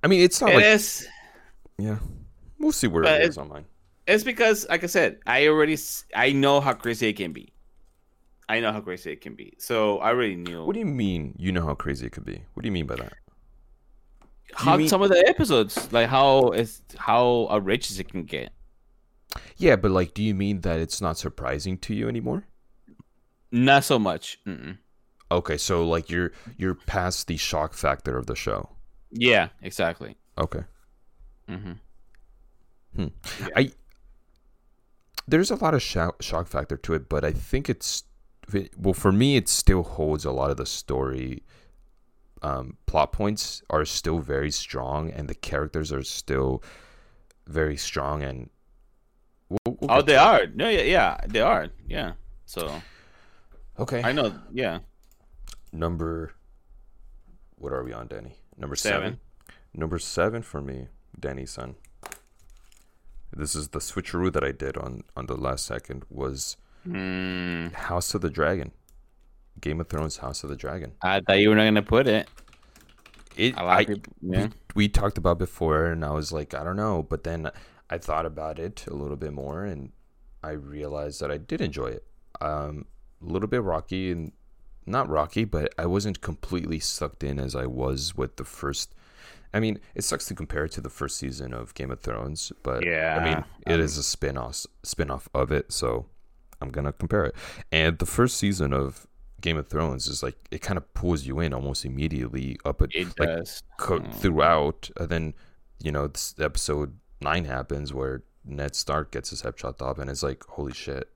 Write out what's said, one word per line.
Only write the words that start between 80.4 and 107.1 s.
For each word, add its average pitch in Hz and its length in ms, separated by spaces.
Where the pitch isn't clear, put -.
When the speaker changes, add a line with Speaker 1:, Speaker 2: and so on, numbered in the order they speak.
Speaker 1:
I - 80
realized 73 720
that 73 80
I 73 80
did 156 240
enjoy 69 240
it. - 180
Um, 76 420
a 80 60
little 95 160
bit 123 140
rocky, 92 480
and 82 220
not 120 240
rocky, 78 360
but 80 340
I 82 80
wasn't 98 340
completely 80 600
sucked - 440
in 69 140
as 65 180
I 64 100
was 65 480
with 65 220
the 67 80
first. - 500
I 104 60
mean, 110 180
it 98 100
sucks - 220
to - 80
compare 76 320
it 80 60
to - 100
the 65 80
first - 260
season 65 380
of 60 200
Game 65 180
of 62 80
Thrones, 65 520
but, 64 140
I - 20
mean, 87 80
Speaker 2:
Yeah, 80 560
Speaker 1:
it 82 80
Speaker 2:
um, 82 60
Speaker 1:
is 73 160
a 71 60
spin-off, 65 640
spin-off 67 500
of 65 200
it, 73 200
so 60 340
I'm 67 100
gonna 71 220
compare 87 340
it. - 100
And 80 280
the 87 80
first 123 300
season 90 360
of 67 340
Game 82 160
of 73 120
Thrones 73 400
is, 65 160
like, 64 100
it - 100
kinda 92 200
pulls 82 440
you 65 140
in 82 160
almost 67 300
immediately 65 800
up - 180
at, - 140
Speaker 2:
It 87 100
Speaker 1:
like, 78 80
Speaker 2:
does. 82 340
Speaker 1:
co-, 87 220
Speaker 2:
Mm. - 140
Speaker 1:
throughout, 78 800
and 82 120
then, 80 260
you 78 120
know, 71 160
this - 320
episode 73 580